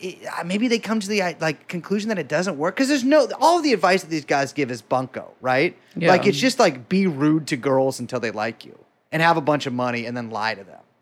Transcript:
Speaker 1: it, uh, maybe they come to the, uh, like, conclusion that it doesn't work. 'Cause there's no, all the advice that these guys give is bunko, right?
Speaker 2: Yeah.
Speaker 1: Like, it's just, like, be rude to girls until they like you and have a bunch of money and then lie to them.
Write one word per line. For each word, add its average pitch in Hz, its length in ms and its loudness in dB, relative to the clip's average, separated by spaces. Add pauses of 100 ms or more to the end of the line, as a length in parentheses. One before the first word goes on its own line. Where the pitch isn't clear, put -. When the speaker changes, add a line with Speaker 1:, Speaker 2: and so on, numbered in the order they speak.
Speaker 1:
it, 185 140 -10 (100)
uh, 170 160 -8
maybe 202 240 -2
they 233 120 2
come 220 200 -2
to 190 80 -8
the, 208 140 -2
uh, 175 180 -2
like, 160 300 -4
conclusion 196 400 -4
that 196 100 -4
it 143 80 -6
doesn't 165 300 -2
work. 170 180 -2
'Cause 269 140 0
there's 277 160 0
no, 269 240 4 (100)
all 330 220 4
the 294 100 2
advice 185 300 4
that 160 80 -14
these 156 160 -4
guys 139 260 0
give 135 200 -2
is 117 100 -8
bunko, - 580 -4
right? 131 380 0 (180)
Speaker 2:
Yeah. 170 140 2
Speaker 1:
Like, 180 160 4
it's 196 120 2
just, - 220 0
like, 143 300 2
be 190 180 2
rude 151 400 2
to 151 100 -4
girls 135 440 0
until 120 180 -6
they 113 120 -4
like 107 340 -6
you - 120 -20 (320)
and 160 120 -2
have 165 160 4
a 156 40 -2
bunch 143 260 0
of 123 60 -6
money 123 320 -2
and 123 120 -6
then 117 140 -8
lie 110 240 -4
to 98 100 -18
them. 80 140 -20 (220)